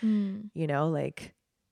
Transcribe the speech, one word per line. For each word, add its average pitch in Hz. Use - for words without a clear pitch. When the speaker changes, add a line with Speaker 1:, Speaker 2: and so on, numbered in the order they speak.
Speaker 1:
Mm. 208
Speaker 2:
you 160
know, 147
like, 143